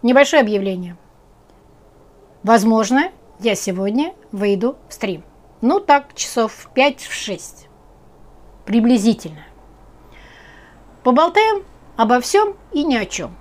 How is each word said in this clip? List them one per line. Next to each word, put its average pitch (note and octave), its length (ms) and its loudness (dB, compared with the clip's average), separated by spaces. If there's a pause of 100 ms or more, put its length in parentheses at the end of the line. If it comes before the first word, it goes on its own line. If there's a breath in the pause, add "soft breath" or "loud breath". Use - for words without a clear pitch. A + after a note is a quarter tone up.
Небольшое C#4 400 4
объявление. G3 540 -4 (1500)
Возможно, A3+ 680 2 (280)
я C#4 160 0
сегодня G#3 580 -4 (180)
выйду G3+ 460 -2 (100)
в - 60 -20
стрим. F3+ 300 -8 (380)
Ну E4+ 200 2
так, C#4+ 340 0
часов - 380 -4
в - 160 -20
пять, C#4 320 0
в - 100 -14
шесть. - 560 -12 (1000)
Приблизительно. A3 760 0 (1600 loud breath)
Поболтаем F4 600 2 (340)
обо A#3 240 2
всём G4+ 340 0 (160)
и D4 120 -4
ни D4 120 0
о G#3+ 100 -4
чём. F3 360 -12